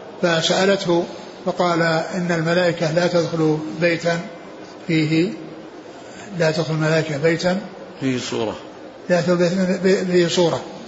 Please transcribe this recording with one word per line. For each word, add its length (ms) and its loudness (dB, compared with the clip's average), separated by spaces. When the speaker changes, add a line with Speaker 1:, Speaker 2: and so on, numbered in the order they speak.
Speaker 1:
فسألته 840 2
فقال: 360 2
"إن 160 -2
الملائكة 600 2
لا 160 2
تدخل 500 2
بيتا 380 2
فيه، 420 2
لا 120 4
تدخل 220 -2
الملائكة 440 2
بيتا 400 2
Speaker 2:
فيه 200 0
صورة، 360 -2
Speaker 1:
لا 120 4
تدخل 600 2
بيتا 220 4
فيه 220 4
صورة". 340 2